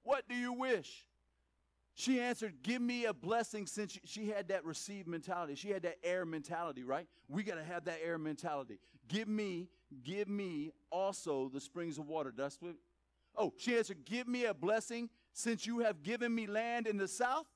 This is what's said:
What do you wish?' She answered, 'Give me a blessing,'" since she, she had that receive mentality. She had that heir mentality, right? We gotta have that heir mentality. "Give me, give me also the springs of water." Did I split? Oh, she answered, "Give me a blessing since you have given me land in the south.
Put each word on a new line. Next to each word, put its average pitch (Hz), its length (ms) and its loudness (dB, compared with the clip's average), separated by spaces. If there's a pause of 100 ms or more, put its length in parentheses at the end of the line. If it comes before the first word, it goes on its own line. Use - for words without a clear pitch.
What 262 260 2
do 247 60 -2
you 247 180 0
wish?' 247 520 2 (880)
She 254 280 2
answered, 220 400 -2
'Give 240 200 2
me 240 240 2
a 214 80 4
blessing,'" 208 540 2
since 208 240 -4
she, - 140 -12
she 214 240 -4
had 202 180 -2
that 185 160 2
receive 180 440 -6
mentality. 170 480 -2
She 202 160 -4
had 190 120 0
that 170 200 -2
heir 180 220 2
mentality, 160 580 -4
right? 135 240 0 (200)
We 165 160 -2
gotta 175 200 -4
have 165 220 -4
that 165 160 -2
heir 165 160 0
mentality. 147 600 -2 (280)
"Give 208 200 0
me, 196 420 0 (340)
give 196 260 -2
me 175 420 -2 (180)
also 170 600 0
the 135 100 -4
springs 165 380 -6
of 151 100 -8
water." 151 240 0
Did 123 140 -2
I 143 40 -2
split? 170 280 -10 (580)
Oh, 185 220 2
she 240 200 2
answered, 185 280 0
"Give 240 220 -2
me 247 180 2
a 214 80 4
blessing 220 560 0 (240)
since - 320 0
you 233 140 0
have 208 240 4
given 233 320 2
me 226 100 0
land 226 420 2
in 214 100 2
the 196 100 2
south. 254 480 2